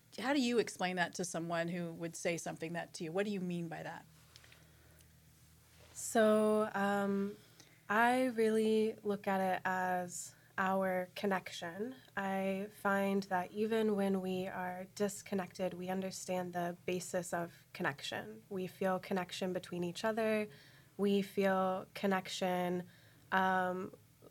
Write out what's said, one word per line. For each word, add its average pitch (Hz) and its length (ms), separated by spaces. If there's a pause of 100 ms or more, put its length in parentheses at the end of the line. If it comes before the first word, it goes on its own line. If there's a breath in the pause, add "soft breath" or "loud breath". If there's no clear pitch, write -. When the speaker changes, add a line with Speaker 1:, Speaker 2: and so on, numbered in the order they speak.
(200)
Speaker 1:
how 247 140
do 294 80
you 240 180
explain 180 380
that 175 180
to 185 80
someone 170 460
who 175 240
would 170 240
say 175 180
something 165 380
that 170 220
to 180 100
you? 160 80
What 196 120
do 214 60
you 202 80
mean 175 300
by 160 140
that? 160 220 (1900 loud breath)
Speaker 2:
So, 214 840
um, 202 640 (500 loud breath)
I 240 380 (100)
really 220 600 (100)
look 202 240
at 190 100
it 185 240
as 185 680 (240 loud breath)
our 190 580
connection. 190 800 (220)
I 190 500 (160)
find 196 400
that 185 300
even 220 420
when 196 240
we 185 280
are 185 480
disconnected, 190 800
we 180 140
understand 185 640
the 175 240 (100)
basis 180 480
of 170 180 (200)
connection. 208 800
We 185 180
feel 185 320
connection 185 540
between 175 320
each 175 180
other. 220 440 (500 loud breath)
We 202 240
feel 190 720
connection, 180 880 (480 loud breath)
um, 185 600 (400)